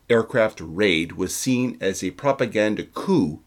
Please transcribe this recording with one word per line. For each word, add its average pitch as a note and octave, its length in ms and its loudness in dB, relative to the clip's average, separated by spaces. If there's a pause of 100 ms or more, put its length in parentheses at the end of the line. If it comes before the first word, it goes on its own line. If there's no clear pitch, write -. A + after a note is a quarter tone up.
(100)
aircraft A2+ 520 2
raid E2+ 500 0
was F2+ 220 -4
seen B2+ 460 -2
as F#2+ 240 -2
a F2+ 60 -2
propaganda G#2+ 720 0
coup A#2 640 0